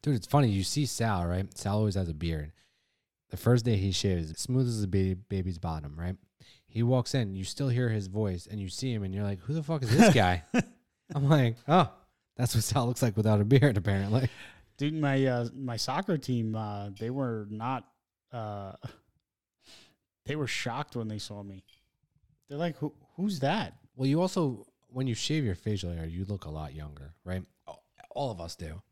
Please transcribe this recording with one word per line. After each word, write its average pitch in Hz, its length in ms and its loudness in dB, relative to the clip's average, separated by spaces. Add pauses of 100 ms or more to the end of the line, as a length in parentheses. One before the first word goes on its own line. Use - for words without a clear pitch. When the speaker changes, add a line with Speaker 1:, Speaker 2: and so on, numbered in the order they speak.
Speaker 1:
Dude, 147 140 2
it's 101 100 -4
funny. 143 220 6
You 98 160 2
see 147 220 0
Sal, 104 400 0
right? 92 200 0 (100)
Sal 101 200 -2
always 107 180 2
has 95 140 0
a 80 60 -4
beard. 78 380 -4 (800)
The - 60 -10
first 120 280 4
day 117 120 2
he 95 160 2
shaves, 85 480 0
smooth 127 260 0
as 110 160 -2
a 101 60 -2
ba-, 95 280 2 (120)
baby's 92 300 -2
bottom, 78 400 -6
right? 90 180 -6 (500)
He 113 160 -2
walks 123 320 2
in, 107 220 0
you 95 80 -6
still 139 240 -4
hear 123 200 2
his 107 180 -2
voice, 95 440 -2
and 104 100 -6
you 95 80 -6
see 127 240 -4
him, 107 100 -2
and 95 120 -4
you're 104 100 -2
like, 98 160 -4
"Who - 140 -8
the 160 80 -2
fuck 147 200 -4
is 117 140 4
this 202 180 10
guy?" 90 300 4 (340)
Speaker 2:
<laughs> - 360 -20
Speaker 1:
I'm 139 140 2
like, 131 280 4 (120)
"Oh, 160 240 6 (440)
that's 123 180 0
what 113 100 2
Sal 127 220 2
looks 123 160 0
like 113 140 2
without 107 240 4
a 104 40 4
beard, 127 320 6
apparently." 101 520 2 (500)
Speaker 2:
Dude, 147 160 -2
my, 139 320 2
uh, 120 280 0
my 127 220 -6
soccer 160 400 -2
team, 117 400 -2
uh, 104 420 -6
they 113 120 -6
were 120 400 -4
not, 117 360 -6 (460)
uh, 104 400 -8 (1500)
they 147 100 -4
were 147 100 -4
shocked 123 500 -6
when 110 120 -4
they 107 100 -6
saw 101 240 -12
me. 98 220 -16 (840)
They're 143 100 -10
like, 165 200 -2
"Who, 143 160 -6 (220)
who's 190 240 -2
that?" 190 340 0 (220)
Speaker 1:
Well, 131 120 -2
you 151 120 4
also, 160 460 -2 (220)
when 131 180 -4
you 120 80 0
shave 151 300 -2
your 92 120 0
facial 92 360 -4
hair, 82 140 -6
you 87 180 -6
look 98 220 -6
a 76 40 -10
lot 76 240 -8
younger, 73 400 -12 (100)
right? 92 180 -4 (720)
All 135 180 -4
of 92 100 -8
us 82 160 -10
do 82 240 -10 (120)